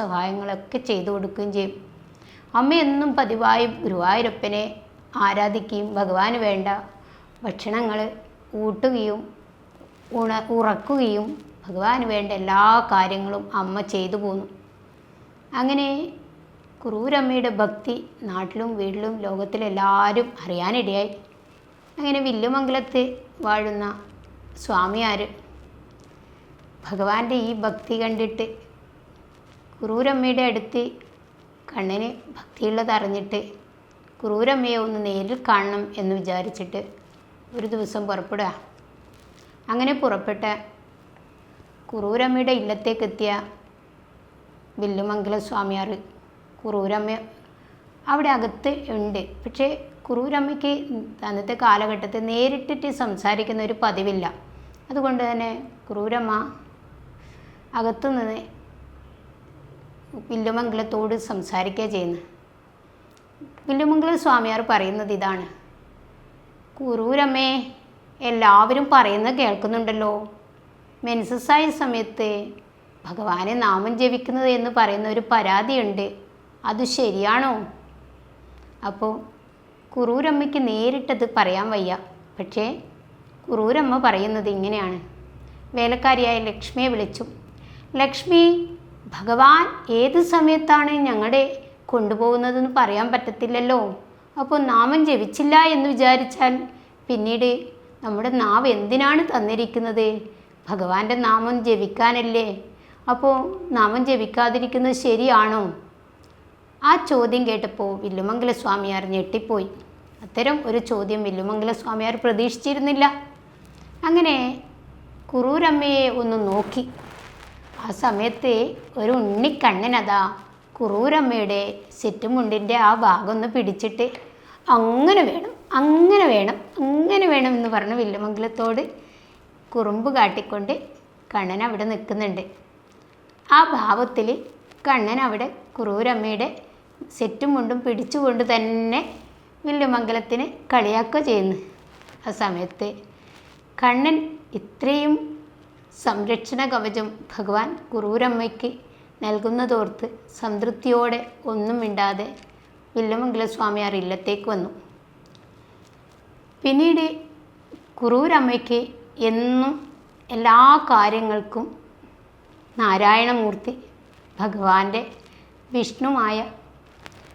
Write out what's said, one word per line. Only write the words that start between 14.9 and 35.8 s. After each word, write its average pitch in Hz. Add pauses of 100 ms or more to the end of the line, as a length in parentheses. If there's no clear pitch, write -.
അങ്ങനെ 277 (960)
കുറൂരമ്മയുടെ 254 (100)
ഭക്തി 214 (280)
നാട്ടിലും 208
വീട്ടിലും 208 (120)
ലോകത്തിലെല്ലാവരും 202 (160)
അറിയാനിടയായി. 196 (880)
അങ്ങനെ 285
വില്ലുമംഗലത്ത് 254 (440)
വാഴുന്ന 214 (800)
സ്വാമിയാർ 208 (1600)
ഭഗവാന്റെ 208
ഈ 233 (140)
ഭക്തി 220
കണ്ടിട്ട് 220 (1300)
കുറൂരമ്മയുടെ 254
അടുത്ത് 214 (880)
കണ്ണന് 202 (260)
ഭക്തിയുള്ളതറിഞ്ഞിട്ട് 214 (800)
കുറൂരമ്മയെ 240
ഒന്ന് 214
നേരിൽ 196
കാണണം 202 (140)